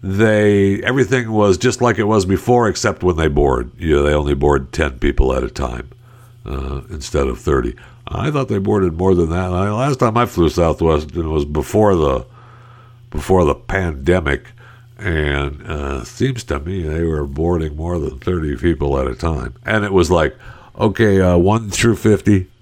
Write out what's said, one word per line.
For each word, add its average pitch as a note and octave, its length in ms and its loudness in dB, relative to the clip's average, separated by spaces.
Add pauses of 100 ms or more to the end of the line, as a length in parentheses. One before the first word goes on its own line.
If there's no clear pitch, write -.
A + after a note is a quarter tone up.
They, G2+ 800 4
everything A#2+ 480 0
was G#2 260 4
just - 240 0
like A#2 160 2
it A2 60 0
was G#2 220 2
before, A2+ 420 2
except F#2+ 360 -2
when F2+ 120 2
they D#2+ 140 2
board. C#2 480 0
You D#2 180 0
know, C#2+ 80 4
they D2 100 2
only D2 200 0
board C#2 400 0
ten C#2 260 -4
people C2 340 2
at B1+ 100 -2
a B1 60 -4
time, A#1+ 400 -8 (560)
uh, C2+ 440 -8
instead C#2+ 380 -4
of B1+ 120 -6
thirty. B1+ 360 -2 (300)
I - 240 -4
thought C#3+ 200 -2
they A2+ 80 -2
boarded G2 400 0
more F#2 180 4
than E2 140 2
that. F#2 240 -2
I, G2 180 -2
last B2+ 280 -2
time A#2 180 0
I A#2+ 80 2
flew E2 240 2
Southwest, D#2 680 0
it E2+ 80 -4
was D#2 220 -2
before F#2 500 0
the, C#2 300 0 (840)
before F2+ 340 2
the C#2 100 0
pandemic, D#2+ 920 -2 (500)
and, D2 680 -4
uh, C#2 380 -6
seems B2 420 -6
to C#2+ 140 -4
me F2 240 -8
they D#2+ 220 -4
were D2+ 200 -2
boarding D#2 520 -4
more E2+ 200 -4
than C2+ 220 -6
thirty D#2 380 -4
people C#2 420 0
at C2 80 -2
a B1+ 80 -6
time. B1+ 380 -6 (120)
And G#2+ 200 -2
it G2 80 -4
was F2 180 4
like, D#2+ 240 2 (420)
"Okay, G#2 440 2
uh, F2+ 160 4
one G#2 320 2
through A2 260 2
fifty, G2+ 520 2 (140)